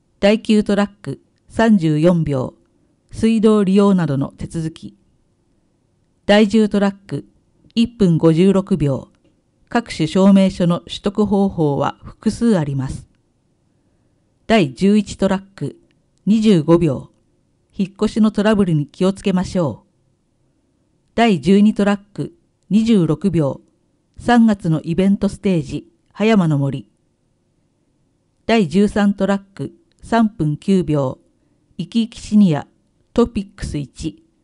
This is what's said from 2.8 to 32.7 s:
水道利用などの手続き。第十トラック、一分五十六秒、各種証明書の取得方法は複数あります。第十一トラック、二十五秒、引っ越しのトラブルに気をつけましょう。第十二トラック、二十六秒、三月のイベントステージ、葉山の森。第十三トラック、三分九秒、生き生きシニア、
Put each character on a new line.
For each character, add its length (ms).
水 280
道 220
利 120
用 200
な 120
ど 120
の 180
手 100
続 260
き。 240
第 220
十 200
ト 120
ラ 100
ッ 40
ク、 320
一 140
分 300
五 140
十 200
六 240
秒、 320
各 240
種 140
証 260
明 180
書 180
の 120
取 200
得 260
方 220
法 300
は 260
複 260
数 260
あ 60
り 140
ま 120
す。 200
第 260
十 240
一 200
ト 100
ラ 140
ッ 20
ク、 200
二 140
十 220
五 160
秒、 320
引 100
っ 100
越 120
し 120
の 100
ト 140
ラ 100
ブ 120
ル 80
に 120
気 180
を 80
つ 100
け 100
ま 100
し 160
ょ 260
う。 60
第 240
十 180
二 160
ト 100
ラ 120
ッ 40
ク、 200
二 140
十 200
六 280
秒、 280
三 300
月 240
の 140
イ 100
ベ 140
ン 80
ト 120
ス 100
テ 200
ー 40
ジ、 260
葉 120
山 220
の 100
森。 320
第 220
十 180
三 280
ト 120
ラ 140
ッ 20
ク、 180
三 280
分 280
九 280
秒、 340
生 120
き 200
生 0
き 120
シ 160
ニ 180
ア、 140